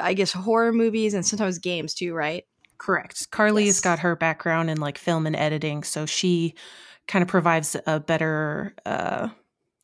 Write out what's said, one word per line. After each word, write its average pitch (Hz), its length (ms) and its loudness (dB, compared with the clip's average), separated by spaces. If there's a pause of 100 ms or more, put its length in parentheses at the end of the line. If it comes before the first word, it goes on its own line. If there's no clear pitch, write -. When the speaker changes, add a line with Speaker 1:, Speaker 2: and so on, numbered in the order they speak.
Speaker 1:
I 180 140 0
guess, 190 180 2
horror 226 400 2
movies 220 420 2
and 180 100 0
sometimes 196 340 0
games 165 360 -4
too, 175 200 -6
right? 160 300 -4 (340)
Speaker 2:
Correct. - 520 -4
Carly's 214 360 4
Speaker 1:
Yes. 202 140 2
Speaker 2:
got 170 200 2
her 170 160 0
background 165 540 0
in, 156 100 -2
like, 143 180 -4
film 160 280 0
and 156 100 -2
editing, 147 480 -2
so 156 220 -4
she 170 480 0 (520)
kinda 175 200 2
provides 165 500 2 (100)
a 156 140 0
better, 156 720 -2 (120)
uh, - 420 -4 (560)